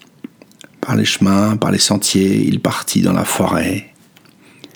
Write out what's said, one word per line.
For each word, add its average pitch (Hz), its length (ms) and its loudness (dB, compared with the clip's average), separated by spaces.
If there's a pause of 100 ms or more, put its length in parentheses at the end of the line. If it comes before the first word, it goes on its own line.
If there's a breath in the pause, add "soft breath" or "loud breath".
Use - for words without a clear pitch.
(800)
par 117 160 -4
les 107 80 2
chemins, 101 520 2
par 98 140 -2
les 98 80 0
sentiers, 101 680 2
il 104 160 0
partit - 420 -2
dans 92 100 2
la 90 120 0
forêt. 90 680 -2 (800 loud breath)